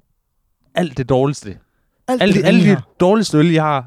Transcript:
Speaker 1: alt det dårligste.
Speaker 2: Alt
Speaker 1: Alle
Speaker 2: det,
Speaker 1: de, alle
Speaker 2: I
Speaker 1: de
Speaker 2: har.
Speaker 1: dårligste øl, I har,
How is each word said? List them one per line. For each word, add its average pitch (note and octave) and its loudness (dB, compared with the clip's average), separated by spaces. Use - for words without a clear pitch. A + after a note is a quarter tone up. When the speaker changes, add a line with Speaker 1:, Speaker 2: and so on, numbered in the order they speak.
Speaker 1:
alt D3+ -6
det B2 -4
dårligste. C3 -2
Speaker 2:
Alt B3+ -2
Speaker 1:
Alle F#3+ 2
Speaker 2:
det, - 0
Speaker 1:
de, D3+ -2
alle F#3+ 4
Speaker 2:
I - 4
Speaker 1:
de E3+ 4
Speaker 2:
har. - 0
Speaker 1:
dårligste F#3 0
øl, E3+ 2
I D#3+ 0
har, D#3 -2